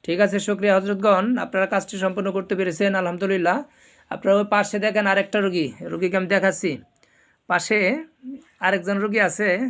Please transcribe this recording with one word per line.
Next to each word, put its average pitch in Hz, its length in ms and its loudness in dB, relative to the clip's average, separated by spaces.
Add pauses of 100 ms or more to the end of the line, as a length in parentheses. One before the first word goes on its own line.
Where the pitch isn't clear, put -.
ঠিক 170 200 -2
আছে, 202 200 -2
শুকরিয়া 202 320 2
হযরতগণ, 196 480 2 (180)
আপনারা 190 300 0
কাজটি 196 300 -2
সম্পন্ন 190 240 -2 (100)
করতে 190 220 -4
পেরেছেন, 185 400 0
আলহামদুলিল্লাহ। 185 580 0 (560)
আপনারা 196 260 2
ওই 202 140 0
পাশে 208 320 0
দেখেন 208 280 0
আরেকটা 196 320 0
রোগী, 175 220 0 (240)
রোগীকে 180 280 -2
আমি 185 160 -2
দেখাচ্ছি। 185 360 0 (760)
পাশে 180 280 0 (880)
আরেকজন 190 380 0
রোগী 214 240 0
আছে। 208 200 -2 (220)